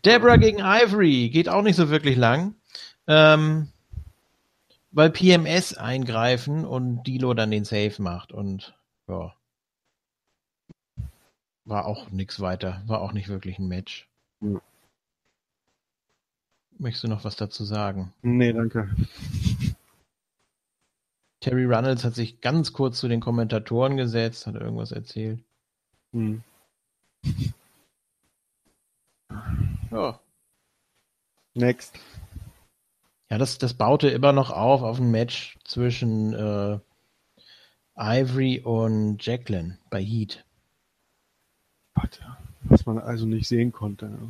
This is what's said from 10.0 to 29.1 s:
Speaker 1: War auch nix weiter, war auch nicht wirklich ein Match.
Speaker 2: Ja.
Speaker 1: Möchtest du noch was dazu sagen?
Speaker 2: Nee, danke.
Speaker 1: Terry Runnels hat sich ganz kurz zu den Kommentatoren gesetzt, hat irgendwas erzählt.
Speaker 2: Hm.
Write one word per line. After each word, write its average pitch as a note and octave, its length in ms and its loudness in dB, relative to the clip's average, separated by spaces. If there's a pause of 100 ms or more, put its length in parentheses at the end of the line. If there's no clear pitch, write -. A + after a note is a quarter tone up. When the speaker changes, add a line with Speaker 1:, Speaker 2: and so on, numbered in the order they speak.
Speaker 1:
War G#2 200 -4
auch G#2 260 -8
nix F#2+ 280 -8
weiter, F#2 480 -6
war A2 140 -2
auch G2 100 -8
nicht G2 160 -8
wirklich F#2 320 -10
ein F#2+ 80 -6
Match. F#2 400 -10 (320)
Speaker 2:
Ja. G2+ 220 -6 (2250)
Speaker 1:
Möchtest A#2+ 260 -8
du A#2 60 -4
noch G#2+ 160 -6
was G2+ 100 -8
dazu G#2 300 -10
sagen? G2+ 560 -6
Speaker 2:
Nee, A#2+ 320 2
danke. A2+ 360 -4 (2500)
Speaker 1:
Terry B2+ 240 0
Runnels B2 400 2
hat A#2 100 -2
sich A#2 260 -8
ganz D3+ 300 0
kurz C3 280 -2
zu C3 100 -4
den A#2 100 0
Kommentatoren A#2 800 -2
gesetzt, A#2 500 -4
hat A2 80 -10
irgendwas A2+ 380 -8
erzählt. A2 460 -10 (760)
Speaker 2:
Hm. A2 280 -4 (3500)